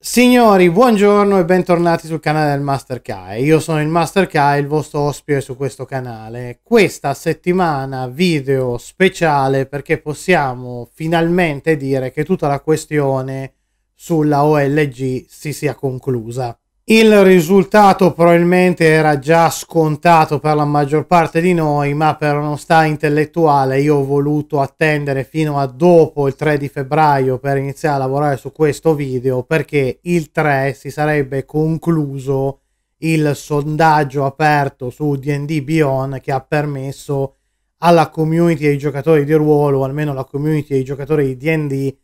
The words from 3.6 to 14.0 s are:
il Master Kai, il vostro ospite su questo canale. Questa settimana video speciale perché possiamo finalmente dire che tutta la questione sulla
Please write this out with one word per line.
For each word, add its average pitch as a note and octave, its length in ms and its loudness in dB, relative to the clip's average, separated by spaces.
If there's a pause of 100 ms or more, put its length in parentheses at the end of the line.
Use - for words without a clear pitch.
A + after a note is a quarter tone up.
il D3+ 60 -2
Master E3+ 400 0
Kai, C#3+ 320 2
il C#3+ 80 -6
vostro D3+ 320 -4
ospite C#3+ 400 -2
su B2+ 160 -12
questo C3 280 -8
canale. A#2+ 800 -12
Questa F3 520 0
settimana D3 920 -4
video C3 720 -2
speciale C#3+ 880 0
perché C#3+ 320 -6
possiamo B2+ 920 -6
finalmente E3 840 0
dire C3+ 360 -4
che D3+ 120 -6
tutta F3 220 -2
la C#3+ 140 -2
questione C3+ 920 -4 (380)
sulla D3+ 520 0